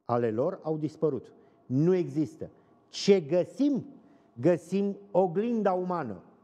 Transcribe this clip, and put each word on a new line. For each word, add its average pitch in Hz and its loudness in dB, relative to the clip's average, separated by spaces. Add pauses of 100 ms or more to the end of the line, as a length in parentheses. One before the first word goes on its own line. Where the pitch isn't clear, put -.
ale 120 0
lor 143 -4
au 156 -4
dispărut. 151 -4 (340)
Nu 151 2
există. 147 -4 (380)
Ce 196 4
găsim? 180 0 (560)
Găsim 190 0 (140)
oglinda 196 2
umană. 175 -4 (280)